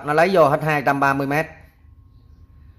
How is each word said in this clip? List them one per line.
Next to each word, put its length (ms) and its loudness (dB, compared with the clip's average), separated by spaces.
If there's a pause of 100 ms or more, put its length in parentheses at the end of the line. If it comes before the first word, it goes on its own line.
nó 80 -4
lấy 200 2
vô 160 4
hết 140 -2
hai 180 -2
trăm 180 -2
ba 140 2
mươi 140 -4
mét. 200 -2 (1300)